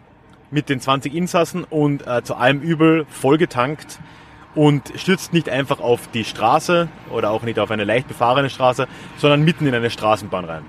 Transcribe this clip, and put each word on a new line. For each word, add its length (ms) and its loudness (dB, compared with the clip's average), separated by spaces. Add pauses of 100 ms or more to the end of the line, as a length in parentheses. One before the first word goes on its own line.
(520)
mit 160 -2
den 100 0
zwanzig 340 -2
Insassen 520 -2
und, 420 -2
äh, 160 -2
zu 140 -8
allem 240 2
Übel 480 4
vollgetankt 880 0 (560)
und 400 2
stürzt 380 -2
nicht 160 0
einfach 320 -2
auf 340 0
die 80 -2
Straße 640 2 (240)
oder 220 -2
auch 100 -2
nicht 160 -4
auf 140 0
eine 100 -2
leicht 240 0
befahrene 420 0
Straße, 380 0 (300)
sondern 260 4
mitten 240 2
in 80 0
eine 160 0
Straßenbahn 540 -2
rein. 240 -10